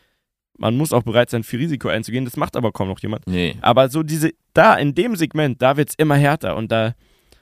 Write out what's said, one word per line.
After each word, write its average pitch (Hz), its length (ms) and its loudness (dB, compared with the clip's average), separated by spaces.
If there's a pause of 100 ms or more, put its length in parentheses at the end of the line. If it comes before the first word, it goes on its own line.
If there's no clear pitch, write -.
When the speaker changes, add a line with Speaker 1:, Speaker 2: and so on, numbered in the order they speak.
(560)
Speaker 1:
man 113 200 -2
muss 156 160 -2
auch 120 100 2
bereit 120 280 2
sein, 117 140 -4
viel - 140 -8
Risiko 143 300 -4
einzugehen. 110 360 -4
Das 120 120 -10
macht - 200 -6
aber 117 160 -2
kaum 95 160 -6
noch 95 120 -8
jemand. 104 260 -8
Speaker 2:
Nee. 90 340 -2
Speaker 1:
Aber 127 300 4
so 156 120 -2
diese, 156 280 -2 (240)
da 208 220 6
in 139 180 0
dem 214 220 0
Segment, 151 440 -2
da 131 160 2
wird's 147 220 -2
immer 151 180 2
härter 143 400 2
und 110 160 -6
da, 113 220 0 (460)